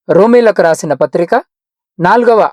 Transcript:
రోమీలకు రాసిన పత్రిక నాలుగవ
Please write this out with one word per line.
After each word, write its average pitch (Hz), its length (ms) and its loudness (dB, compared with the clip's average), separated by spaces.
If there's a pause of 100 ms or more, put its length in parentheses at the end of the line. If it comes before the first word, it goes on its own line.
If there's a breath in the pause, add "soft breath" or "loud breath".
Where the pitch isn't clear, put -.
(100)
రోమీలకు 214 520 2
రాసిన 160 320 -2
పత్రిక 170 400 -4 (640)
నాలుగవ 220 520 0